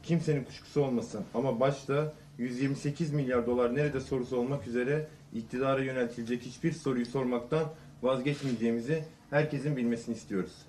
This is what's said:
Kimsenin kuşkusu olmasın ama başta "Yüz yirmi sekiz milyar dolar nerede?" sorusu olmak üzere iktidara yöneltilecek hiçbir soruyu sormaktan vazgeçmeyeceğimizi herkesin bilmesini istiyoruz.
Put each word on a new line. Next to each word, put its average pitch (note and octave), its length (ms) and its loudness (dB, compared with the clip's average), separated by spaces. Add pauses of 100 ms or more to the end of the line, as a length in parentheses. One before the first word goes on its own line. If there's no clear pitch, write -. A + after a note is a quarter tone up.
Kimsenin D3+ 420 2
kuşkusu - 360 -4
olmasın A#2 440 0 (100)
ama B2 260 0
başta C#3+ 540 2 (240)
"Yüz B2 220 -4
yirmi C#3 160 2
sekiz D3 360 -2
milyar B2+ 340 2
dolar A#2+ 280 4
nerede?" C#3 260 2
sorusu B2+ 360 -2
olmak C3 300 0
üzere B2+ 420 0 (260)
iktidara C3+ 500 0
yöneltilecek B2 580 -2
hiçbir - 300 -2
soruyu B2 340 0
sormaktan C3 680 0 (300)
vazgeçmeyeceğimizi B2+ 1000 0 (260)
herkesin D3 460 2
bilmesini A#2 380 0
istiyoruz. F#2+ 380 -4 (160)